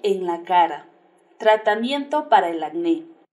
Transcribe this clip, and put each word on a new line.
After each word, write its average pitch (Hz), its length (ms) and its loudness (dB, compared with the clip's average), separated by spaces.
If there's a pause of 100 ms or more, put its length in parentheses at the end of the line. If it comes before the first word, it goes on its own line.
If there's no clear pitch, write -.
en 196 200 -2
la 170 200 -6
cara. 160 440 0 (520)
Tratamiento 254 880 0
para 185 220 4
el 165 120 -6
acné. 165 400 -2 (300)